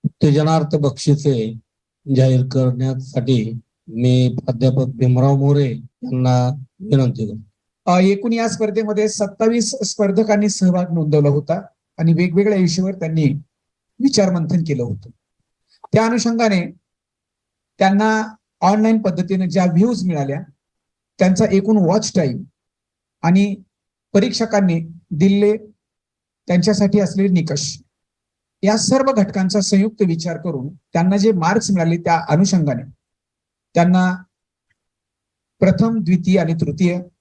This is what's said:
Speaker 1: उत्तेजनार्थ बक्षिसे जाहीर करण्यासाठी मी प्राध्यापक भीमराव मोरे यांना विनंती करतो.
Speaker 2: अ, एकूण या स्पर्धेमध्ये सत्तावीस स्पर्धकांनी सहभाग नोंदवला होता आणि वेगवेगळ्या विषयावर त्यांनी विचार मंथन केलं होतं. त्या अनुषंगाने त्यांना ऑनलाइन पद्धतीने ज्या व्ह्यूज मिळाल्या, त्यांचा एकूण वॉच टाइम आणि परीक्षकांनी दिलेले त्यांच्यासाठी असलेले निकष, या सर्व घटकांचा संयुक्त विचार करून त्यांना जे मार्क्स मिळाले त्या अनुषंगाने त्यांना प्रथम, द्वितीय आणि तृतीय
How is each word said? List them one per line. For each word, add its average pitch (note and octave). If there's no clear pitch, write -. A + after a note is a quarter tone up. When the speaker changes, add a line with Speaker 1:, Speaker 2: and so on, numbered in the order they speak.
Speaker 1:
उत्तेजनार्थ D#3
बक्षिसे C#3+
जाहीर C3
करण्यासाठी B2+
मी B2
प्राध्यापक B2+
भीमराव B2+
मोरे C#3
यांना B2+
विनंती A#2
करतो. G#2+
Speaker 2:
अ, F3+
एकूण G3
या A3+
स्पर्धेमध्ये G#3+
सत्तावीस A3
स्पर्धकांनी G#3
सहभाग F3+
नोंदवला D3+
होता D3
आणि E3
वेगवेगळ्या F#3
विषयावर F#3
त्यांनी D#3+
विचार G#3+
मंथन E3+
केलं C3
होतं. G#2
त्या G#3+
अनुषंगाने A3+
त्यांना G#3+
ऑनलाइन G#3+
पद्धतीने F#3
ज्या D3+
व्ह्यूज F#3
मिळाल्या, D3
त्यांचा F#3
एकूण G3
वॉच F#3+
टाइम C#3+
आणि G3
परीक्षकांनी G3+
दिलेले G3
त्यांच्यासाठी G3+
असलेले G3
निकष, D#3+
या G#3
सर्व C4+
घटकांचा G3
संयुक्त G#3
विचार E3
करून C#3+
त्यांना F#3
जे G#3+
मार्क्स F#3+
मिळाले E3+
त्या E3+
अनुषंगाने D3+
त्यांना F3+
प्रथम, A3
द्वितीय F#3
आणि E3
तृतीय F3